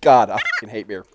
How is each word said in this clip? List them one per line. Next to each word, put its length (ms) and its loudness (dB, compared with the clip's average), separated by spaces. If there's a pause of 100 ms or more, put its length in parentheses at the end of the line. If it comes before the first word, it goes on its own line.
God, 300 4
I 80 -8 (220)
fucking 80 -14
hate 180 -12
beer. 180 -14 (100)